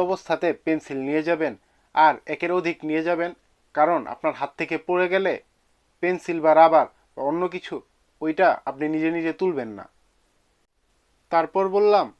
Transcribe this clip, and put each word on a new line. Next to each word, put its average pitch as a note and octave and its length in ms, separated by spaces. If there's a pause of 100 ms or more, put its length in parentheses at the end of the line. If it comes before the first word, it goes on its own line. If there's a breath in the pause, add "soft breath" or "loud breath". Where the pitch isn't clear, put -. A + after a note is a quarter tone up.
অবস্থাতে F3 440 (160)
পেন্সিল D3+ 340 (100)
নিয়ে D#3 200
যাবেন, D#3 240 (420)
আর D3+ 200 (200)
একের E3+ 240
অধিক E3 180 (120)
নিয়ে D#3+ 200
যাবেন, F3 220 (440)
কারণ D#3 260 (140)
আপনার D3+ 260
হাত C#3+ 100 (100)
থেকে D#3+ 160 (120)
পড়ে F3+ 260
গেলে F#3+ 180 (720)
পেন্সিল F3 420
বা D#3 160
রাবার D#3+ 260 (280)
বা B2+ 160
অন্য E3+ 120 (120)
কিছু, F3+ 200 (480)
ওইটা D#3+ 260 (220)
আপনি C3+ 140 (100)
নিজে D#3+ 220
নিজে D#3+ 240
তুলবেন C#3 380
না। F#2 60 (1500)
তারপর E3 320 (120)
বললাম, G#3 300 (140)